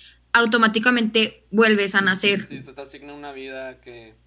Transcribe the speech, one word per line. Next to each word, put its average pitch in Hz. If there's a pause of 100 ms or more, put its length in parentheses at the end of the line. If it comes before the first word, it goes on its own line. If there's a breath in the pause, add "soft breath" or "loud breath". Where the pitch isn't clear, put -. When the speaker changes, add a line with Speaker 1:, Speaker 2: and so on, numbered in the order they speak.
(340 soft breath)
Speaker 1:
Automáticamente 226
vuelves 202
a 196
nacer. 196
Speaker 2:
Sí, 139
se 131
te 143
asigna 143
una 147
vida 131
que 117 (120)